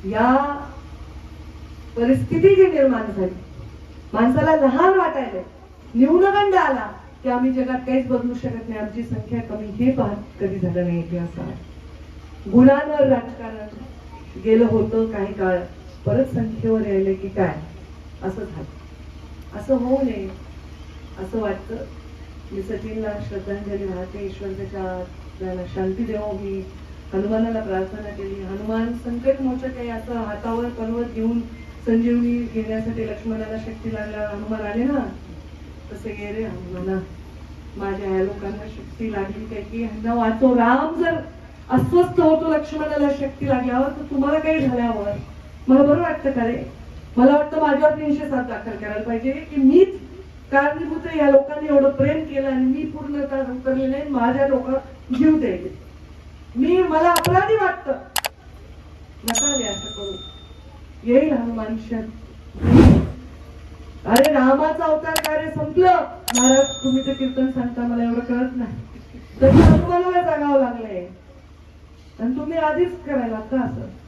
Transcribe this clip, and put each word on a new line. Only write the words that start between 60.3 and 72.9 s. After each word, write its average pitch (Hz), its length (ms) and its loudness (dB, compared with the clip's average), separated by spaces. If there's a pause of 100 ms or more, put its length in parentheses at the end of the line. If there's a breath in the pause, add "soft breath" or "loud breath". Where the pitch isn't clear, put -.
येईल 277 280 4
हनुमान 226 440 -4
क्षण. 226 260 -6 (2000)
अरे, 269 260 6
रामाचं 285 500 4
अवतार 311 320 0
कार्य 311 360 -4
संपलं. 330 460 2 (420)
महाराज, 269 460 2
तुम्ही 262 220 0
तर 269 60 -2
कीर्तन 262 380 -2
सांगता, 240 320 -4
मला 240 220 -2
एवढं 233 160 0
कळत 254 360 -2
नाही, 233 200 -6 (640)
तर 269 100 8
हनुमानाला 349 720 6
जागावं 294 380 2
लागलंय 220 460 -4 (1120)
आणि 254 160 -2
तुम्ही 311 220 -4
आधीच 320 480 0